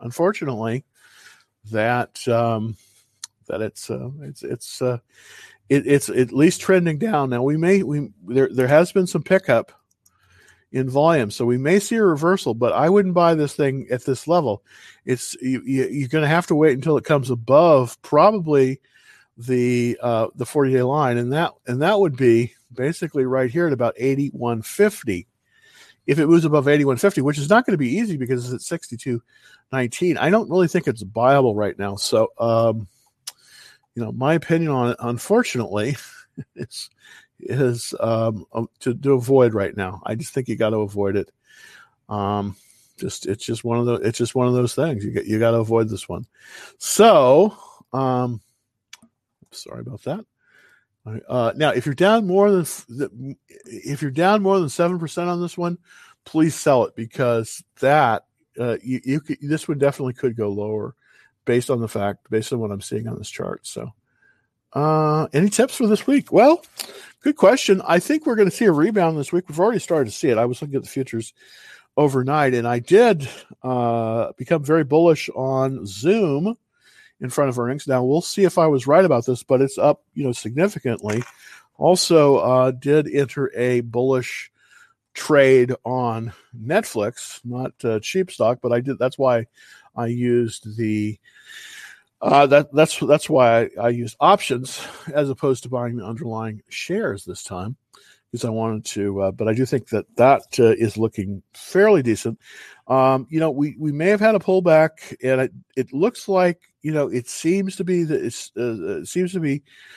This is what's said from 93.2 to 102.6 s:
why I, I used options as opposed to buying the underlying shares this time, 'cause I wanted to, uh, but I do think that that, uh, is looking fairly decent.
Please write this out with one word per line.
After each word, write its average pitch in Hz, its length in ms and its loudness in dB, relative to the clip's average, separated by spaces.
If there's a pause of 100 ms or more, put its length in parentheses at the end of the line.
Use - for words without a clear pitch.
why 120 360 4
I, - 140 -6
I 113 120 0
used 120 280 -6
options 143 600 2 (320)
as 143 160 0
opposed 135 360 -2
to 135 40 -14
buying 120 280 -6
the 104 100 -10
underlying 110 640 -10
shares 170 560 -6
this 87 160 -14
time, 98 340 -10 (560)
'cause 120 140 -6
I 117 40 -4
wanted 110 360 -4
to, 101 360 -4
uh, 95 80 0
but 95 160 -6
I 110 60 0
do 123 140 0
think 123 240 -4
that 107 160 -6 (100)
that, 127 420 4
uh, 117 140 8
is 107 240 0
looking 101 460 -6 (100)
fairly 196 500 2
decent. 117 360 -2 (500)